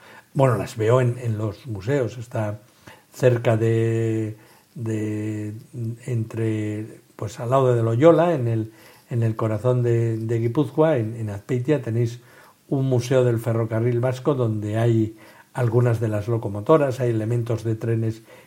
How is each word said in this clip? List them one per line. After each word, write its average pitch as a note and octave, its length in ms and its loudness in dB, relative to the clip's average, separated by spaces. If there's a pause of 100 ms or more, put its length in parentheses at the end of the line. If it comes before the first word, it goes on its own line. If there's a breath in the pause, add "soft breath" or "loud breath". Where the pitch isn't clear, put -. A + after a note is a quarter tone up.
(320 loud breath)
Bueno, C3 240 4
las B2 200 -8
veo A#2 260 4
en, A#2+ 160 0
en A2+ 180 -4
los G#2 300 -6
museos. A2+ 500 -4
Está A2 440 -6 (520 loud breath)
cerca A#2+ 460 2
de, A2+ 760 0 (380 soft breath)
de... G#2+ 800 -6 (520)
entre... A2 920 -4 (160)
pues G#2+ 240 -10
al A#2+ 100 -4
lado C3 240 4
de A#2 80 2
Loyola, D#3 500 6
en B2+ 160 -2
el, A2+ 240 -2 (380 loud breath)
en A#2 140 0
el A2 120 0
corazón A#2 460 0
de, A#2 340 2
de A2+ 220 -2
Guipúzcoa, C#3 580 2
en, A2+ 200 -2
en A2+ 120 -6
Azpeitia, B2 540 -2
tenéis A#2 380 -2 (480 loud breath)
un C3+ 180 0
museo B2+ 380 2
del A#2 140 2
ferrocarril A#2 600 0
vasco B2+ 340 0
donde A2 440 -2
hay A2+ 400 2 (340 loud breath)
algunas A#2+ 480 2
de A#2 80 -2
las G#2+ 200 -4
locomotoras, A#2+ 720 0
hay B2 100 2
elementos A2+ 540 -2
de A2+ 100 0
trenes A2+ 480 -2 (240 loud breath)